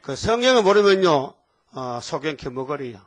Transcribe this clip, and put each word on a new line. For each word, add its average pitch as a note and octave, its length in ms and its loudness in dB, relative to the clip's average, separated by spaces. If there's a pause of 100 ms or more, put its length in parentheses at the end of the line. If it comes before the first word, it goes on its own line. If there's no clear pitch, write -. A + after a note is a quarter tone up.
그 C#3 140 -8
성경을 A#3+ 480 2
모르면요, F#3+ 680 4 (380)
어, B2+ 300 -10
소경케 C#3+ 480 -8
머거리요. B2+ 580 -10